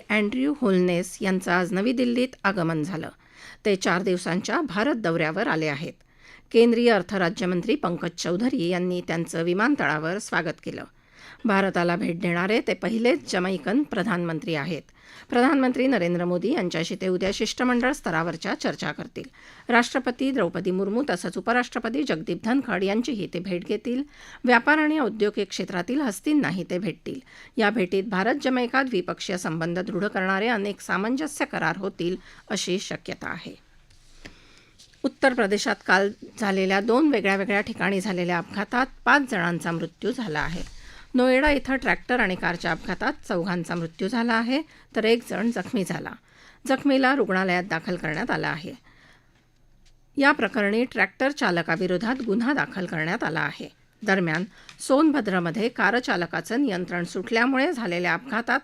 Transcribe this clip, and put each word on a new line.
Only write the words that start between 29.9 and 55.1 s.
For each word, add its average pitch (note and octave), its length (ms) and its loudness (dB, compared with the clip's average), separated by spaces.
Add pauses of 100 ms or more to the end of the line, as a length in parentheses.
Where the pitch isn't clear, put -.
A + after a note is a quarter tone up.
करणारे G3 420 0
अनेक G3+ 340 -2
सामंजस्य B3 640 -2
करार D#3+ 320 -2
होतील, F#3 380 -4 (340)
अशी F#3+ 300 -2
शक्यता - 500 -10
आहे. - 300 -12 (1400)
उत्तर C4 300 2
प्रदेशात G#3 420 2 (100)
काल G3+ 260 4 (280)
झालेल्या F#3+ 400 2
दोन B3 320 4
वेगळ्या G3 240 2
वेगळ्या G3+ 260 0
ठिकाणी G3 400 0
झालेल्या F3+ 360 0
अपघातात G#3 500 -2 (180)
पाच C4+ 160 6 (100)
जणांचा F3 400 0
मृत्यू E3 400 -4
झाला D#3 280 -4
आहे. D#3 380 -6 (380)
नोएडा B3+ 340 6
इथं C4+ 260 2
ट्रॅक्टर B3 440 0
आणि F#3 160 2
कारच्या E3+ 360 -2
अपघातात G3+ 420 -4 (140)
चौघांचा F#3 480 -2
मृत्यू E3+ 320 -6
झाला A#3 260 0
आहे, A#3 280 0 (340)
तर A3 80 0
एक A#3 260 4
जण G#3+ 220 0
जखमी A#3+ 320 -2
झाला. D#3 260 -6 (580)
जखमीला C4 480 4
रुग्णालयात F#3 480 2
दाखल F3 320 -4
करण्यात E3 360 -4
आलं D#3 160 -2
आहे. E3 260 -8 (1400)
या C#4+ 140 6
प्रकरणी A3 540 2
ट्रॅक्टर A#3 460 0
चालकाविरोधात F3+ 840 0 (100)
गुन्हा A#3 280 0
दाखल F#3 320 -2
करण्यात E3+ 380 -4
आला D#3+ 160 -2
आहे. - 340 -6 (320)
दरम्यान, F3+ 380 2 (440)
सोनभद्रमध्ये A3+ 840 2